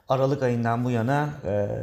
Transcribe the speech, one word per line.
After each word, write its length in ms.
Aralık 340
ayından 420
bu 60
yana, 380
e, 220